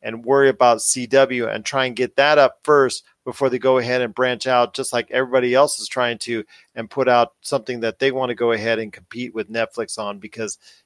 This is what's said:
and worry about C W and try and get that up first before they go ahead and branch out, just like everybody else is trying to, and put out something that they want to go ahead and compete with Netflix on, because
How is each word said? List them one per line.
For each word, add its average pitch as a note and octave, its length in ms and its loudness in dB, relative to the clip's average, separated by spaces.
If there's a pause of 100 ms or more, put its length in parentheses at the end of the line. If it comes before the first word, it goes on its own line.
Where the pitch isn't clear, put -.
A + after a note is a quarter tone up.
and A2+ 240 -10
worry C3+ 240 4
about A#2+ 320 4
C - 280 -4
W B2+ 400 2
and G#2+ 160 -8
try C3 220 -2
and B2 100 -8
get B2 200 -2
that D3 220 4
up C3+ 240 4
first C#3 420 2 (200)
before C3 260 -4
they B2 80 -2
go C3 200 2
ahead B2 220 -2
and A2+ 140 -4
branch B2+ 340 -2
out, B2 260 2
just - 180 -6
like A#2+ 180 -4
everybody B2 440 0
else C#3+ 240 2
is A2 80 -12
trying A#2+ 320 -4
to, A2+ 240 -8 (320)
and A2+ 160 -12
put C3 160 -2
out A#2+ 340 4
something B2 380 -6
that A2+ 220 -6
they C3+ 100 2
want B2+ 200 -4
to A#2 40 -6
go A#2 160 0
ahead A2+ 300 -2
and G#2+ 120 -10
compete B2 400 -14
with G#2+ 160 -8
Netflix A2+ 480 -6
on, G#2 220 -10
because G#2+ 400 -12 (280)